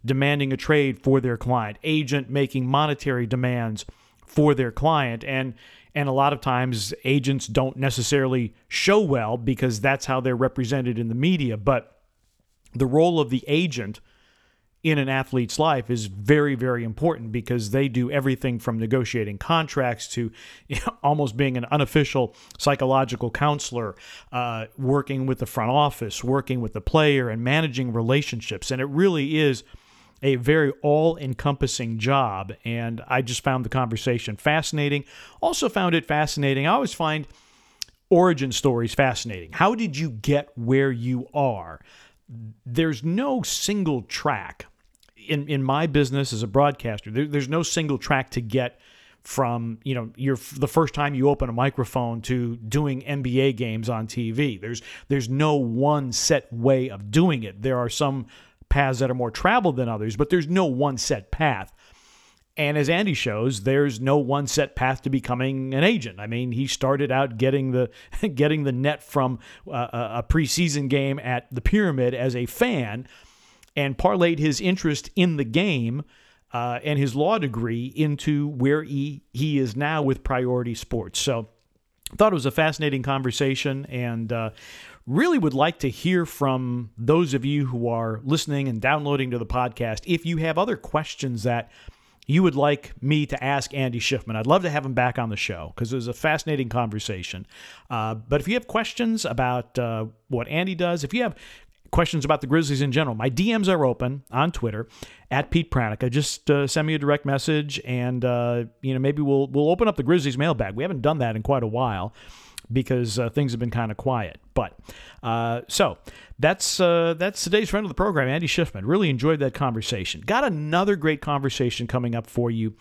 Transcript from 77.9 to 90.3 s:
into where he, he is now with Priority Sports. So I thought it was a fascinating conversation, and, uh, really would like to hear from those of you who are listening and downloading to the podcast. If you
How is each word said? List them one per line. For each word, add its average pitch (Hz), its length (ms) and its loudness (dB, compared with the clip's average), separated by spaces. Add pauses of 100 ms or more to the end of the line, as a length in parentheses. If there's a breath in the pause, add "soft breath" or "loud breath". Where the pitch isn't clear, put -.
into 147 520 0
where 143 360 2
he, 139 380 -4 (120)
he 147 260 0
is 117 160 0
now 151 260 0
with 135 220 0
Priority 123 500 -2
Sports. 107 460 -6
So 117 300 -2 (640)
I - 40 -20
thought 214 160 6
it 180 40 0
was 131 100 -2
a 131 60 2
fascinating 151 520 0
conversation, 135 840 -2
and, 117 460 -4
uh, 113 180 -4 (540 loud breath)
really 277 320 2
would 156 160 2
like 151 260 2
to 139 100 0
hear 175 360 0
from 127 720 -2
those 143 380 2
of 131 100 -2
you 143 220 0
who 120 220 -4
are 113 340 -4
listening 143 440 -2
and 113 140 -4
downloading 143 480 0
to 120 80 -4
the 117 80 -4
podcast. 120 600 -4
If 170 200 -2
you 165 120 -2